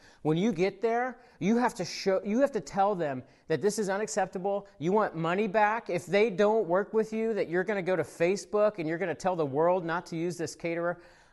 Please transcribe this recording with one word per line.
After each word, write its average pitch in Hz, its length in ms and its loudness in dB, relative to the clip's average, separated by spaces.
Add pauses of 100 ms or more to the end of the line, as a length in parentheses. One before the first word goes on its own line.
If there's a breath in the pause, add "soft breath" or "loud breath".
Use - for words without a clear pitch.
(220 soft breath)
When 156 140 2
you 208 160 2
get 185 300 -2
there, 240 360 -2 (200 loud breath)
you 202 180 2
have 240 180 0
to 180 100 -6
show, - 400 -2
you 214 160 0
have 277 120 2
to 214 80 -2
tell 196 360 0
them 139 260 -4 (240 soft breath)
that 160 160 -2
this 202 160 0
is 196 100 0
unacceptable. 196 800 -2 (140 loud breath)
You 160 100 0
want 208 240 2
money 175 320 0
back. 214 420 0
If 175 160 -2
they 202 260 4
don't 208 360 4
work 190 260 0
with 220 200 0
you, 226 220 0
that 185 140 -2
you're 180 160 0
gonna 202 160 -2
go 180 140 0
to 160 80 0
Facebook, 202 760 0
and 156 100 -4
you're 165 100 -2
gonna 170 160 -2
tell 185 220 -2
the 156 100 0
world 170 380 2
not 165 220 -4
to 170 100 -8
use 170 200 -2
this 160 200 -6
caterer." 170 440 -4 (320 loud breath)